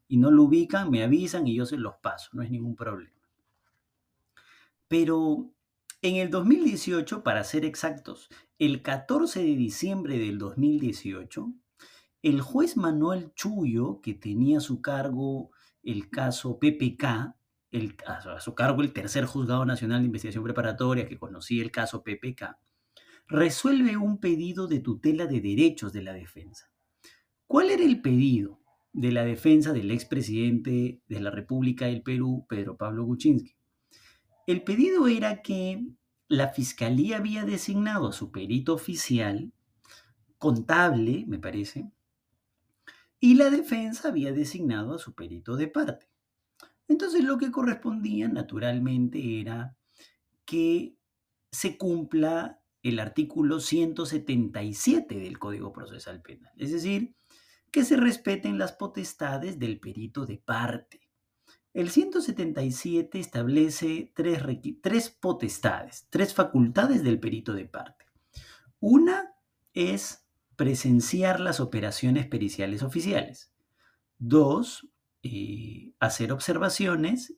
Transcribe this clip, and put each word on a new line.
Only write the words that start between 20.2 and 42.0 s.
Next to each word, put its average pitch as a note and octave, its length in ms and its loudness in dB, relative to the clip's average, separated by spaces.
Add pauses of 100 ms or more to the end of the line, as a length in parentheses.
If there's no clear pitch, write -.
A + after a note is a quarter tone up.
preparatoria A#2 640 -2
que - 100 -14
conocía A2+ 460 -6
el A2+ 80 -8
caso A2+ 320 -6
P G#2+ 140 -8
P B2+ 180 -10
K, - 240 -14 (680)
resuelve A#3+ 680 2
un G#3 240 0
pedido F3 480 -2
de D3 140 0
tutela D#3 440 0
de C#3 140 -2
derechos G2+ 540 2
de G2+ 100 -8
la F#2+ 100 -10
defensa. G2 560 -20 (800)
¿Cuál F4+ 240 4
era F4+ 120 4
el C4+ 180 4
pedido B2 580 2 (320)
de B2 220 0
la A#2 100 0
defensa D3+ 480 4
del G#2 180 -2
expresidente A#2+ 1200 -2
de G#2 140 -6
la G2+ 100 -4
República B2+ 540 -2
del A#2+ 180 -4
Perú, B2+ 440 -2
Pedro G2 280 -6
Pablo A2 300 -6
Kuczynski? B2 500 2 (920)
El F3 180 0
pedido D4 440 4
era G#3+ 340 0
que F#3+ 460 -4 (400)
la C3+ 220 2
fiscalía C3 640 0
había G#3+ 300 -2
designado G3+ 640 0
a - 20 -4
su - 180 -10
perito A#2 440 -2
oficial, A#2+ 800 -2 (840)
contable, D3 920 2
me G2 100 -6
parece, G2+ 500 -8 (1300)